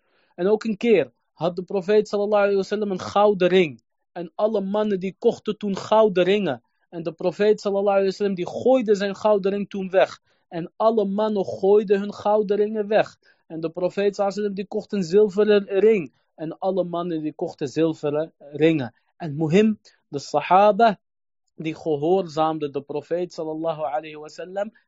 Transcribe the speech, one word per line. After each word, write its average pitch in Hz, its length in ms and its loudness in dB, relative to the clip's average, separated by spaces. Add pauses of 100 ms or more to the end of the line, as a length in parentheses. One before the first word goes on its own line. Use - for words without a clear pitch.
(340)
En 175 120 -2
ook 214 180 2
een 220 120 -4
keer 185 360 2 (200)
had 175 240 -4
de 185 60 -8
profeet 196 460 0
sallallahu 208 340 0
alayhi 202 140 2
wa 190 60 0
sallam 208 280 -4
een 180 100 -4
gouden 202 480 2
ring. 175 340 2 (300)
En 175 220 -12
alle 214 260 0
mannen, 202 400 -2
die 185 180 -8
kochten 214 400 -2
toen 202 180 -4
gouden 214 480 2
ringen. 180 380 -2 (260)
En 170 140 -12
de 165 100 -6
profeet 208 480 0
sallallahu 202 360 0
alayhi 196 140 2
wa 185 60 -6
sallam, 196 180 -2
die 175 140 -6
gooide 247 460 2
zijn 196 200 -4
gouden 196 380 0
ring 202 180 -6
toen 190 200 -8
weg. 175 300 2 (280)
En 175 280 -10
alle 220 280 2
mannen 202 400 -2
gooiden 196 560 2
hun 202 120 -8
gouden 208 440 0
ringen 208 300 -2
weg. 208 300 0 (300)
En 160 140 -12
de 160 100 -4
profeet 190 440 -2
sallallahu - 40 -20
alayhi 196 160 -2
wa 208 80 -6
sallam, 208 120 -4
die 196 120 -8
kocht - 260 -8
een 202 100 -2
zilveren 202 760 2
ring. 202 340 2 (200)
En 160 240 -10
alle 190 260 -2
mannen, 170 380 -6
die 151 120 -6
kochten 160 340 -8
zilveren 156 680 -2
ringen. 147 560 0 (220)
En 151 200 -10
muhim, 196 440 2 (280)
de 147 100 -8
sahaba, 196 800 2 (560)
die 160 200 -8
gehoorzaamden 156 960 -2
de 135 100 -6
profeet 170 500 -6
sallallahu 156 500 -6
alayhi 151 340 -4
wa 151 120 -16
sallam 185 440 -8 (160)